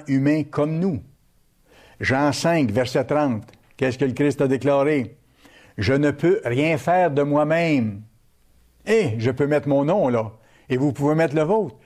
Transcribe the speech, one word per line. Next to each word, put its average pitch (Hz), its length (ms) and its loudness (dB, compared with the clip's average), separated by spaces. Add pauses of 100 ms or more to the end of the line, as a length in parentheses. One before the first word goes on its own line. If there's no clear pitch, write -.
humain 143 360 2
comme 151 360 -4
nous. 175 220 -2 (1000)
Jean 139 320 0
cinq, 165 380 0
verset 123 340 0
trente. 143 380 -2 (340)
Qu'est-ce 127 200 -2
que 143 60 -2
le 131 80 0
Christ 143 300 0
a 139 80 2
déclaré ? « 139 680 0 (600)
Je 107 160 0
ne 147 180 2
peux 170 320 0
rien 143 340 0
faire 180 320 2
de 143 120 0
moi-même. » 147 800 0 (840)
Eh, 208 320 2
je 117 140 0
peux 139 160 0
mettre 147 220 0
mon 139 160 2
nom 165 240 0
là, 110 240 -2 (340)
et 131 80 -2
vous 139 160 0
pouvez 143 240 0
mettre 160 220 0
le 156 60 2
vôtre. 185 420 -2